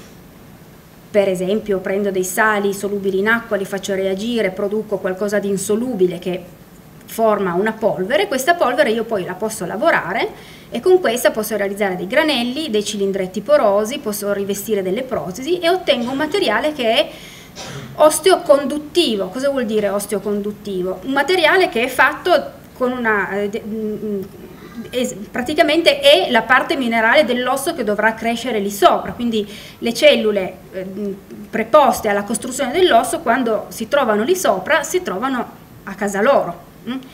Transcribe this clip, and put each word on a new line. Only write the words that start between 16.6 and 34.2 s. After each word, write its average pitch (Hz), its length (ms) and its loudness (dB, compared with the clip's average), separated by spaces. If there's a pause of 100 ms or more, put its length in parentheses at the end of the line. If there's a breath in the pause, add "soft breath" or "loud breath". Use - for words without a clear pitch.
che 233 220 0
è 311 140 2 (840 loud breath)
osteoconduttivo. 294 1300 4
Cosa 262 220 -2
vuol 269 160 0
dire 208 240 0
osteoconduttivo? 202 1120 -4
Un 269 80 -4
materiale 330 580 4
che 226 140 -2
è 262 40 -2
fatto 294 720 2 (140)
con 247 160 -2
una, 220 460 0
eh, 202 120 -2
de-, 208 140 -6
mm, 214 300 -6
mm, 208 280 -6 (680)
es-, 240 260 -4 (140)
praticamente 302 680 2
è 302 320 6
la 226 100 4
parte 277 340 2
minerale 233 500 2
dell'osso 262 500 -2
che 254 80 -4
dovrà 214 320 0
crescere 233 420 -4
lì 202 140 -2
sopra, 208 400 4
quindi 220 360 -2 (300 loud breath)
le 233 160 -4
cellule, 214 640 4 (140)
eh, 185 120 -10
mm, 196 300 -8 (380)
preposte 220 580 2
alla 202 140 0
costruzione 247 480 -4
dell'osso, 311 480 2
quando 233 500 0
si - 180 -10
trovano 220 360 2